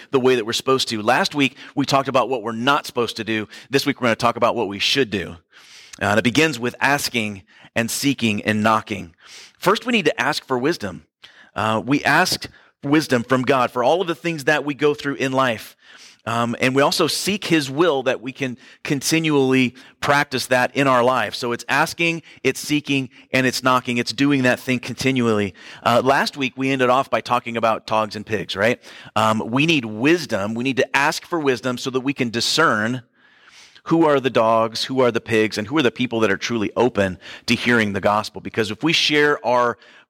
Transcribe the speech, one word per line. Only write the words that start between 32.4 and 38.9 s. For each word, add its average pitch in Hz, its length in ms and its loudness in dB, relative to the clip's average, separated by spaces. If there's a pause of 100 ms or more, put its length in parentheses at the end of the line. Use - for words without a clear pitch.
who 165 220 4
are 143 140 4
the 127 100 0
dogs, 113 540 2
who 131 160 -2
are 123 100 4
the 113 100 -2
pigs, 110 380 0
and 107 80 -6
who 135 100 -4
are 160 60 2
the 117 80 4
people 117 300 -4
that 107 100 2
are 98 60 0
truly 110 400 -4
open 98 420 0 (280)
to 120 100 2
hearing 113 380 2
the 101 60 -4
gospel. 104 400 -2
Because 98 300 -4
if 107 140 -10
we 160 80 0